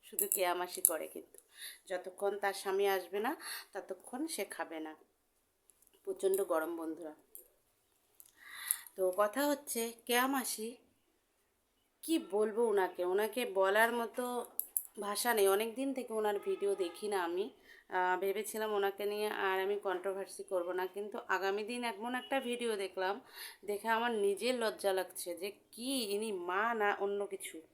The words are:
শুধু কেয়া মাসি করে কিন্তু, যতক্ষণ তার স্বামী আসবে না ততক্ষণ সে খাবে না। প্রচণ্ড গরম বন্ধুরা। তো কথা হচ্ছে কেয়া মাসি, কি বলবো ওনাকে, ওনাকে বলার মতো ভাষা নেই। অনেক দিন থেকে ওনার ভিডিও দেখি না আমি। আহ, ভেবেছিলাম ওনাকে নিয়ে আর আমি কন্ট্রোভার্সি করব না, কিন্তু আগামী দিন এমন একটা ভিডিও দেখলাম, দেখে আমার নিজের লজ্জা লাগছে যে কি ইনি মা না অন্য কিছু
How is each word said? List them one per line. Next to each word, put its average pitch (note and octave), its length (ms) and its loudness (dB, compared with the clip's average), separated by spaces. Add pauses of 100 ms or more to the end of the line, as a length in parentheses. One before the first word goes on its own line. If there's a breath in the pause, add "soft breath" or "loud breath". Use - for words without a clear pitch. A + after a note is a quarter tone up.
শুধু G3+ 240 -2
কেয়া F3+ 260 2
মাসি F3+ 280 -6
করে D#3 260 2
কিন্তু, - 300 -14 (500 loud breath)
যতক্ষণ G3 500 -2
তার G3+ 160 0
স্বামী G3 340 2
আসবে F#3+ 320 0
না C4 160 0 (380 loud breath)
ততক্ষণ G3+ 540 -6
সে G#3 180 -4
খাবে D#3+ 340 -8
না। D#3 160 -8 (1080)
প্রচণ্ড F#3+ 400 2
গরম E3+ 340 0
বন্ধুরা। D#3+ 360 -8 (1800 loud breath)
তো F#3 220 4
কথা G#3+ 300 4
হচ্ছে A#3 440 -2 (140)
কেয়া B3 220 4
মাসি, A#3+ 480 -4 (1300)
কি D#4+ 160 2 (120)
বলবো G#3+ 340 2
ওনাকে, G3+ 400 2
ওনাকে B3+ 400 0
বলার G3 480 4
মতো A#3+ 520 -4 (540)
ভাষা G#3 340 2
নেই। G3+ 140 8
অনেক G#3+ 280 4
দিন C4+ 180 -2
থেকে A3+ 200 -6
ওনার G#3+ 260 0
ভিডিও G3 360 0
দেখি F#3 320 -4
না G3 160 0
আমি। F3+ 260 -2 (400 loud breath)
আহ, F3+ 300 4
ভেবেছিলাম G3+ 540 0
ওনাকে G3 320 2
নিয়ে G#3 220 0
আর G3 320 2
আমি G3+ 200 2
কন্ট্রোভার্সি F#3+ 640 -4
করব F3+ 280 0
না, F#3 160 0
কিন্তু G3+ 300 -6 (100)
আগামী F#3+ 360 0
দিন A#3+ 200 -4
এমন A#3 320 -4
একটা C4 240 0
ভিডিও A#3+ 360 0
দেখলাম, F#3+ 460 -2 (440 loud breath)
দেখে G#3 220 -2
আমার A3+ 240 2
নিজের G#3 440 2
লজ্জা G3+ 380 2
লাগছে F3+ 440 -2
যে G3 140 -6 (200)
কি B3 320 -2
ইনি G#3 280 -2
মা F#3+ 420 0
না G#3 260 4
অন্য G3+ 260 0
কিছু - 360 -10 (120)